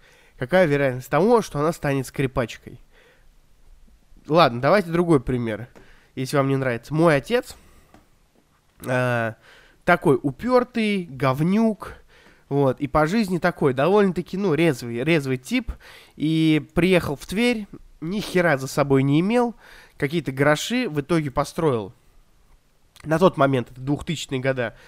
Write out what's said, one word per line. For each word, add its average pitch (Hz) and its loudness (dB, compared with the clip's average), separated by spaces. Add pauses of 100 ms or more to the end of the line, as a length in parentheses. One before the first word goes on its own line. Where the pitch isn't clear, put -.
(380)
какая 180 2
вероятность 139 -2
того, 208 4
что - -8
она 147 0
станет 139 -4
скрипачкой? - -6 (1500)
Ладно, 139 2
давайте 170 2
другой 165 2
пример, 120 -4 (460)
если 131 -4
вам 135 2
не 135 0
нравится. 131 -6
Мой 156 4
отец, 233 -4 (1300)
э, 120 -2 (500)
такой 175 4
упёртый, 220 0
говнюк, 160 -2 (560)
вот, 135 0
и 143 -4
по 156 2
жизни 185 0
такой 160 0
довольно-таки, 180 2
ну, 190 0
резвый, 127 0
резвый 139 0
тип, 233 -4 (460)
и 156 2
приехал 170 2
в - -14
Тверь, 226 -2 (320)
ни 175 -4
хера 170 0
за 135 -8
собой 139 2
не 143 2
имел, 233 0 (420)
какие-то 143 -4
гроши 151 0
в 151 -4
итоге 151 -2
построил. 135 -4 (1120)
На 156 0
тот 180 4
момент, 135 0
это 127 -20
двухтысячные 139 -6
года, 127 -4 (120)